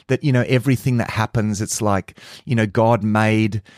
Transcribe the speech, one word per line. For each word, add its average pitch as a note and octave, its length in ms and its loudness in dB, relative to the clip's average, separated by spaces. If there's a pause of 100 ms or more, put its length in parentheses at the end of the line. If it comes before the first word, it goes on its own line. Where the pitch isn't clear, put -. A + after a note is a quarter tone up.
that, C3 160 -2
you C#3+ 80 2
know, B2 160 2
everything B2+ 500 0
that G#2+ 120 -2
happens, G#2+ 500 -2
it's - 200 -6
like, G2+ 380 -2 (260)
you C3+ 100 -4
know, A2 120 2
God A2+ 360 2
made G#2+ 600 0 (160)